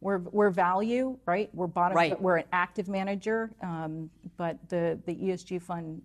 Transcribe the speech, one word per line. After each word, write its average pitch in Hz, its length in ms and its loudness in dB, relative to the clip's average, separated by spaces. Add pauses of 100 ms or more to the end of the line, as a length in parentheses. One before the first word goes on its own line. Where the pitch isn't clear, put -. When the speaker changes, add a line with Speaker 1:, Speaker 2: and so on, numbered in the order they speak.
Speaker 1:
We're, 190 200 0
we're 208 280 2
value, 214 760 2
right? 196 280 0
We're 175 120 -2
bottom, 175 280 2
Speaker 2:
Right. 165 240 4
Speaker 1:
we're 185 200 4
an 156 140 -2
active 180 360 -2
manager, 202 640 -2 (120)
um, 160 460 -6 (300)
but 170 180 -4 (140)
the, 170 340 0
the 175 220 -4
E 185 60 0
S 180 120 -8
G 180 140 -6
fund 170 460 -8